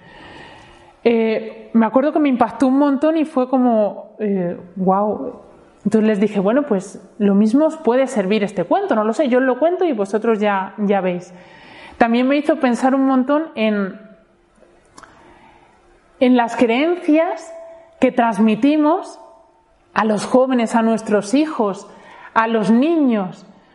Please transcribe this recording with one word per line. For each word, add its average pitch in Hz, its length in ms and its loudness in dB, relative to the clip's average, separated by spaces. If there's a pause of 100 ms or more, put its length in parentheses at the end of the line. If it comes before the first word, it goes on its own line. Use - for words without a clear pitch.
(1040)
Eh, 220 680 -2
me 226 120 4
acuerdo 269 260 0
que 320 80 -2
me 294 100 2
impactó 240 380 0
un 269 120 2
montón 285 360 2
y 320 100 0
fue 254 220 -2
como, 240 720 0
eh, 190 380 -2 (180)
"Guau". 190 680 -2 (440)
Entonces 214 220 2
les 214 120 0
dije, 208 200 0
"Bueno, 226 240 2
pues 196 360 -4 (200)
lo 202 160 2
mismo 220 300 4
os - 120 -2
puede 254 300 2
servir 208 360 -2
este 185 200 -4
cuento, 370 320 0
no 214 80 0
lo 220 100 0
sé, 285 160 0
yo 247 80 2
os 254 80 2
lo 254 140 0
cuento 359 260 0
y 320 80 0
vosotros 214 460 -2
ya, 196 400 -2
ya 202 200 0
veis". 180 320 -4 (680)
También 240 280 2
me 285 100 2
hizo 302 220 0
pensar 254 360 0
un 269 100 2
montón 285 480 0
en, 208 460 -4 (2250)
en 254 160 4
las 233 200 0
creencias 311 960 0 (480)
que 254 100 4
transmitimos 247 1080 0 (760)
a 208 100 2
los 214 220 0
jóvenes, 254 500 2
a 226 60 2
nuestros 208 520 0
hijos, 262 560 -2 (440)
a 226 140 0
los 220 220 0
niños, 240 800 0 (280)